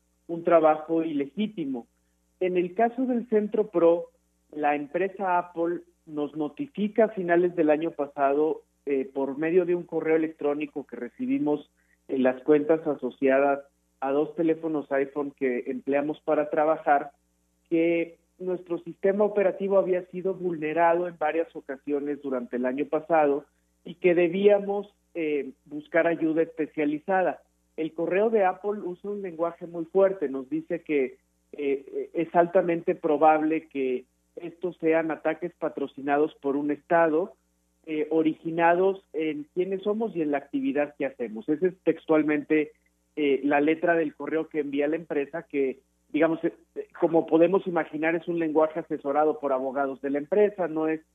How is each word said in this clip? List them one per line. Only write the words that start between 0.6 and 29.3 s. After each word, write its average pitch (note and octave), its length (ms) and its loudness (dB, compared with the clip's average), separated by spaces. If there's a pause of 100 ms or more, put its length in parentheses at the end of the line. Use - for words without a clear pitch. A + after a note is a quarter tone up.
ilegítimo. C#3+ 800 -4 (540)
En F3+ 160 0
el F3+ 180 0
caso A#3 320 0
del A#3+ 220 -2
Centro G#3+ 400 0
Pro, E3+ 420 4 (400)
la D3 240 0
empresa F3+ 640 -2
Apple F3 440 -4 (240)
nos D3 300 -6
notifica F3 680 -2
a G#3+ 60 0
finales F3 440 2
del D#3+ 160 2
año D#3+ 220 2
pasado, C#3+ 680 0 (220)
eh, C3+ 280 -2
por C3+ 260 -4
medio E3+ 260 2
de F3 120 0
un E3+ 80 -8
correo D#3+ 320 0
electrónico D3 680 -4
que A#2+ 100 -14
recibimos C#3 760 -4 (380)
en C3 160 0
las B2+ 180 0
cuentas D#3 420 2
asociadas C#3 760 0 (400)
a C3+ 100 -2
dos D3+ 240 0
teléfonos D#3+ 560 -2
iPhone C#3 460 -2
que B2+ 320 -2
empleamos C#3 520 -2
para D3+ 300 0
trabajar, D3+ 640 2 (560)
que E3+ 480 0 (220)
nuestro F3+ 400 -6
sistema G3 460 0
operativo G3 520 0
había F3+ 300 2
sido F3+ 260 -4
vulnerado E3+ 760 0
en E3+ 120 -12
varias D#3+ 360 -2
ocasiones C#3+ 680 -6
durante B2+ 340 -4
el B2 80 -2
año C3+ 220 -2
pasado D3+ 580 2 (400)
y F3 120 -14
que F3 180 2
debíamos, G3 760 2 (260)
eh, D3+ 360 -2 (160)
buscar D3+ 400 -2
ayuda D#3+ 360 0
especializada. D#3 1000 -2 (340)
El D#3+ 160 -6
correo F3+ 380 0
de G#3+ 140 4
Apple G#3 400 -2
usa F3+ 260 -8
un G#3 100 -6
lenguaje E3+ 460 -6